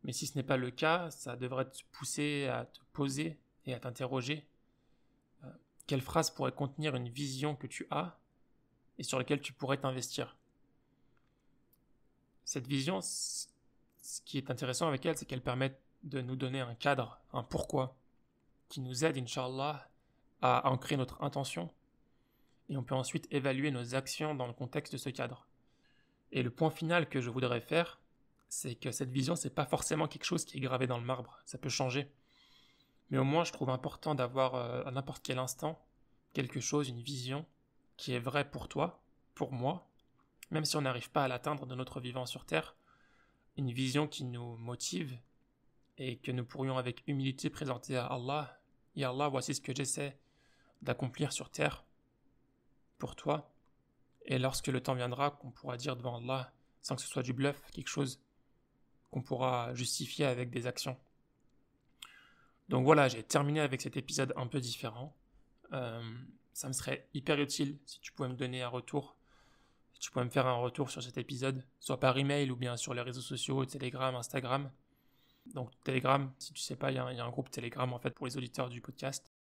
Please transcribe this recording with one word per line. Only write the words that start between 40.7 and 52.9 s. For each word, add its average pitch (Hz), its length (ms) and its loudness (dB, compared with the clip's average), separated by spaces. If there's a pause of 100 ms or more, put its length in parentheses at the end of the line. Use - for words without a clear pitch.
on 151 60 2
n'arrive 127 280 -2
pas 143 140 6
à 131 40 4
l'atteindre 139 380 -2
de 131 80 -8
notre 127 260 -6
vivant 123 240 -4
sur - 220 -8
terre, 160 280 0 (840)
une 135 140 0
vision 135 380 2
qui 147 160 -6
nous 120 320 -6
motive 123 600 -4 (800)
et 131 200 -6
que - 140 -6
nous 123 120 0
pourrions 131 340 -2
avec 123 280 -4
humilité 135 440 0
présenter 131 460 -2
à 120 100 0
Allah, « 135 520 -2 (380)
Ya 127 140 2
Allah, 139 180 2
voici 135 260 0
ce - 60 -4
que 135 140 -4
j'essaie 143 440 -2 (600)
d'accomplir 135 520 0
sur - 180 -6
terre - 340 0 (1120)